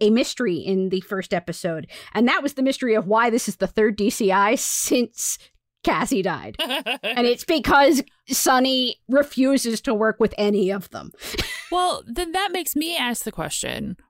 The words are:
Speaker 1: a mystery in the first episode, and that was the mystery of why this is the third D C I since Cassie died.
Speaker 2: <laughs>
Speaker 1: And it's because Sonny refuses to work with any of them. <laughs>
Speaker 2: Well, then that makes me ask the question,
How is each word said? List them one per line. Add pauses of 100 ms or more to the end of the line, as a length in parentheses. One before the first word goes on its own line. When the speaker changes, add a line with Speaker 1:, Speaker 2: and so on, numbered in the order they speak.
Speaker 1:
a
mystery
in
the
first
episode, (300)
and
that
was
the
mystery
of
why
this
is
the
third
D
C
I
since (460)
Cassie
died.
Speaker 2:
<laughs> (400)
Speaker 1:
And
it's
because (260)
Sonny (120)
refuses
to
work
with
any
of
them. (260)
<laughs>
Speaker 2:
Well,
then
that
makes
me
ask
the
question, (120)